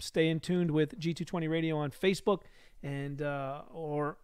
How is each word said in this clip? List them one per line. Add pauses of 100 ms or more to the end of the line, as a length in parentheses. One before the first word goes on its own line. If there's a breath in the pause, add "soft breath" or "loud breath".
stay
in
tuned
with
G
two
twenty
Radio
on
Facebook (400 soft breath)
and,
uh, (100)
or